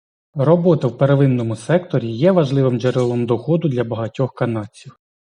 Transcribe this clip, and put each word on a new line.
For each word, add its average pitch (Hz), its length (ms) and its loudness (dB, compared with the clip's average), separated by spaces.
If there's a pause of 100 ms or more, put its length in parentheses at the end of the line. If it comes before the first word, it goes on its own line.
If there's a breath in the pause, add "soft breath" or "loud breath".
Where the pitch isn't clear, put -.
(360)
Робота 160 520 2
в 117 100 -4
первинному 131 580 2
секторі 135 560 -2
є 139 200 2
важливим 135 480 0
джерелом 120 460 0
доходу 147 440 0
для 123 140 -2
багатьох 113 500 -6
канадців. 117 680 -8 (280)